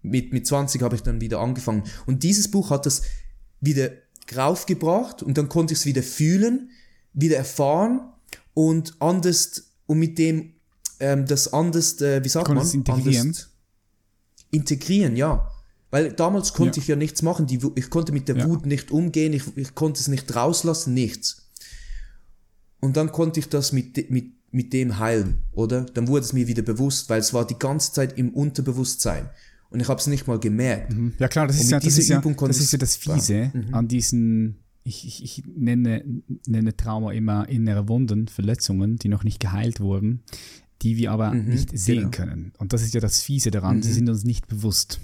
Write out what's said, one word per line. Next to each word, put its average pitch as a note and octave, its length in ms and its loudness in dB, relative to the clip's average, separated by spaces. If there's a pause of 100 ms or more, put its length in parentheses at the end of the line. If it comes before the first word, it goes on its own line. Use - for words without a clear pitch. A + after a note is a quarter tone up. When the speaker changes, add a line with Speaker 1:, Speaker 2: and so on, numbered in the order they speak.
Speaker 1:
Mit, B2 320 -2
mit B2+ 140 -2
zwanzig C#3 360 0
habe A#2+ 120 0
ich A2+ 80 -4
dann A2+ 180 0
wieder A2 200 -2
angefangen. A#2+ 420 -2 (240)
Und C3 160 0
dieses G3+ 260 2
Buch G3 220 0
hat C#3 160 0
das - 160 0 (580)
wieder C#3 300 2 (440)
raufgebracht E3 880 0
und C#3 120 0
dann D3 120 0
konnte D#3+ 260 2
ich's - 120 -2
wieder C3 180 0
fühlen, G3+ 680 2 (420)
wieder D#3 240 4
erfahren D#3+ 760 0 (420)
und D#3+ 460 2
anders, F3 720 0 (140)
und D#3 120 2
mit E3 200 0
dem, D#3+ 340 2 (480)
ähm, C#3 260 2
das C3+ 260 0
anders, D#3+ 480 0
äh, C#3 220 2
wie C3 60 -2
sagt D#3+ 180 0
Speaker 2:
Konntest C#3+ 280 2
Speaker 1:
man? C3+ 100 2
Speaker 2:
integrieren? B2+ 420 2
Speaker 1:
Anders - 220 -6 (1040)
integrieren, D3+ 640 2
ja. D3 340 0 (400)
Weil D3 220 2
damals F#3 400 0
konnte E3 260 2
Speaker 2:
Ja. C#3 40 -4
Speaker 1:
ich C#3 60 -6
ja D3+ 80 2
nichts D3+ 260 -2
machen, D#3+ 260 0
die B2+ 140 0
Wu-, C#3 120 -2
ich B2+ 160 -4
konnte D#3+ 220 0
mit C#3 160 -2
der C3 80 0
Speaker 2:
Ja. B2+ 120 0
Speaker 1:
Wut E3 180 0
nicht C#3+ 260 -2
umgehen, D#3 400 2
ich, C#3 240 -4
ich C3+ 180 -8
konnte D#3 260 -2
es - 60 -2
nicht C3+ 280 -2
rauslassen, D#3 600 0
nichts. - 560 -4 (1300)
Und C3+ 160 0
dann D#3 140 2
konnte E3 300 0
ich - 80 -6
das C#3+ 240 0
mit, - 380 -2
mit B2+ 220 -2 (180)
mit B2 220 -2
dem B2 260 0
heilen, A2 440 2 (100)
oder? A2+ 300 0
Dann A#2+ 260 -2
wurde C#3 160 2
es A#2 80 -6
mir B2 140 2
wieder A#2 160 0
bewusst, A#2+ 480 -2
weil A2 100 2
es G#2+ 140 -2
war A#2 120 2
die A#2 120 -6
ganze C#3+ 340 -2
Zeit C3+ 260 0
im B2 160 2
Unterbewusstsein. B2+ 920 -2 (420)
Und A#2+ 100 -2
ich A#2+ 80 0
hab's C3+ 180 0
nicht C#3+ 200 -2
mal A#2 140 0
gemerkt. A#2 540 0
Speaker 2:
Mhm. A#2 240 0
Ja B2+ 100 2
klar, D#3 180 2
das C#3 100 2
Speaker 1:
Und D3 60 4
Speaker 2:
ist A#2+ 40 4
Speaker 1:
mit B2 60 4
Speaker 2:
ja, D3+ 60 4
das C#3 60 -2
Speaker 1:
dieser D#3 160 6
Speaker 2:
ist D#3 80 4
ja, C#3 100 4
Speaker 1:
Übung D3 180 0
konnte C3 200 2
Speaker 2:
das C#3 80 2
ist C3+ 80 2
ja D3 40 0
Speaker 1:
ich C3 40 0
Speaker 2:
das B2+ 160 0
Fiese A2+ 560 0
Speaker 1:
Mhm. B2 220 -4
Speaker 2:
an A#2 140 2
diesen, A2+ 680 2 (280)
ich, - 220 -8
ich, - 160 -14
ich C3 240 -12
nenne, A#2+ 560 0 (440)
nenne A2 300 0
Trauma A2 360 -2
immer G#2 360 0
innere G#2+ 400 0
Wunden, A2+ 400 0
Verletzungen, G#2 680 0
die A2 120 -2
noch G#2 160 0
nicht - 160 -2
geheilt G#2+ 400 -2
wurden, G2+ 420 0 (580)
die A2+ 160 0
wir A2+ 160 0
aber A2 220 0
Speaker 1:
Mhm, A2+ 160 2
Speaker 2:
nicht B2+ 280 -2
sehen A2 180 2
Speaker 1:
genau. G#2 140 0
Speaker 2:
können. - 460 -6
Und F#2 160 -4
das A2+ 100 2
ist A2+ 120 -2
ja A#2 60 2
das G#2+ 200 2
Fiese C3+ 300 0
daran, G2 320 2
sie A#2 80 2
Speaker 1:
Mhm. A#2+ 40 2
Speaker 2:
sind A#2+ 140 4
uns G#2+ 160 0
nicht A#2+ 220 0
bewusst G#2+ 580 -2